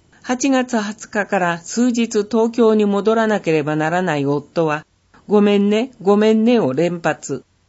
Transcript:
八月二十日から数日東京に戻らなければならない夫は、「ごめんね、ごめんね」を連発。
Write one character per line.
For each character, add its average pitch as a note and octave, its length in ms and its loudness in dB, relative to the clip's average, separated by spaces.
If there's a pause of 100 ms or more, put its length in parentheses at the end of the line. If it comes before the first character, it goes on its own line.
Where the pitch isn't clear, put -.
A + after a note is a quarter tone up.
(220)
八 B3+ 280 -2
月 B3+ 260 0
二 G#3+ 180 -4
十 - 140 -18
日 G3+ 160 -4
か G3+ 140 -2
ら F3 200 -2
数 A#3+ 320 -2
日 A3+ 340 -2
東 A3+ 280 0
京 A3 220 2
に G#3+ 100 2
戻 G3+ 300 0
ら A3+ 120 0
な G#3 140 0
け E3+ 100 -2
れ D#3 120 2
ば D3+ 140 -2
な D#3 120 -2
ら F3 140 -2
な D#3 160 -2
い C#3 80 -2
夫 D3 400 -2
は、 D#3 180 -4 (420)
「ご G#3 140 2
め G3+ 160 2
ん G3+ 140 2
ね、 A3+ 200 -2 (120)
ご G3+ 160 2
め A3 160 4
ん A3 100 2
ね」 A#3 160 4
を C3 140 0
連 E3+ 260 -2
発。 D3 440 -6 (240)